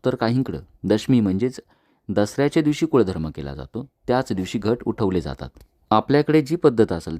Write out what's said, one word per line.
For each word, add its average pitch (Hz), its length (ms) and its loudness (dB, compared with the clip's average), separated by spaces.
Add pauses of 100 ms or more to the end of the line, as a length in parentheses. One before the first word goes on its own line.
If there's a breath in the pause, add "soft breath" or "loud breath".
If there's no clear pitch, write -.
तर 127 100 0
काहींकडं 123 460 -2 (240)
दशमी 110 360 2
म्हणजेच 104 400 0 (480)
दसऱ्याच्या 143 540 0
दिवशी 147 240 0
कुळधर्म 92 420 0
केला 69 260 -10
जातो, 87 340 -12 (200)
त्याच 123 240 0
दिवशी 92 260 -4
घट 107 280 0
उठवले 98 340 -2
जातात. 69 300 -10 (400)
आपल्याकडे 147 520 4
जी 143 140 -4
पद्धत 117 360 4
असेल 82 280 -6